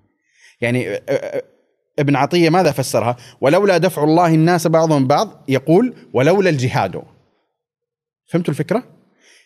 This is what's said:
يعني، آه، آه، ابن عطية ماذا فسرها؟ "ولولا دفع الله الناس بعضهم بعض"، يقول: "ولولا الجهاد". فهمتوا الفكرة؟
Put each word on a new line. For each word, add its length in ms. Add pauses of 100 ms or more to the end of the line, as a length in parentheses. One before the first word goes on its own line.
(600)
يعني، 280
آه، 200
آه، 340 (560)
ابن 160
عطية 340
ماذا 220
فسرها؟ 460 (240)
"ولولا 360
دفع 260
الله 300
الناس 340
بعضهم 400
بعض"، 400
يقول: 480 (180)
"ولولا 360
الجهاد". 520 (1300)
فهمتوا 220
الفكرة؟ 300 (640)